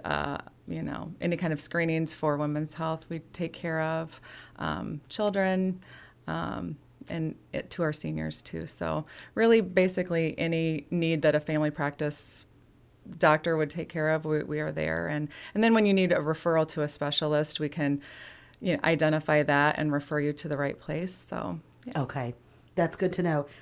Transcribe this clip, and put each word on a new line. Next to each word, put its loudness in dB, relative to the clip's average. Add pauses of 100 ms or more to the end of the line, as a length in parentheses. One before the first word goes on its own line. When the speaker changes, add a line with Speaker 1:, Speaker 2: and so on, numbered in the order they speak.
Speaker 1:
uh, -2 (280)
you -6
know, -8
any 0
kind 0
of -2
screenings 0
for 0
women's -2
health, -4
we -6 (160)
take -4
care -4
of, -4 (340)
um, -4
children, 2 (440)
um, -4 (340)
and -4 (180)
it, -6
to -4
our 0
seniors -6
too. -8
So -4 (300)
really 6
basically 2
any 0
need 2
that 4
a 4
family 0
practice -2 (720)
doctor 6
would 2
take -8
care 0
of, 2
we, 0
we -4
are -2
there. 0
And, -2 (240)
and 2
then 6
when 6
you 6
need 4
a 4
referral 2
to -4
a 0
specialist, 0
we 0
can, 0 (640)
you 0
know, 0
identify 4
that 4
and 0
refer -2
you 0
to -6
the -2
right -2
place. -6
So, -4 (240)
yeah. -4
Speaker 2:
Okay. -4 (420)
That's 2
good 2
to -2
know. 2 (180)